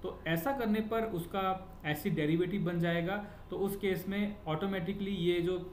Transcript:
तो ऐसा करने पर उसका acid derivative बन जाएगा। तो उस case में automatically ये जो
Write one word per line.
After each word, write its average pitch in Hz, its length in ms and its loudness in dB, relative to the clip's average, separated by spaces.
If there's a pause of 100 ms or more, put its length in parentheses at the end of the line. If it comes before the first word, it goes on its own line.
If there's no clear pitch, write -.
तो - 240 -8
ऐसा 170 300 2
करने 220 300 2
पर 226 160 2 (100)
उसका 185 300 -2 (420)
acid 151 300 0
derivative 170 500 2
बन 175 140 0
जाएगा। 170 440 2 (260)
तो - 80 -6
उस 196 200 0
case 185 320 0
में 208 260 0 (120)
automatically 196 640 0
ये 175 300 4
जो 180 160 2 (160)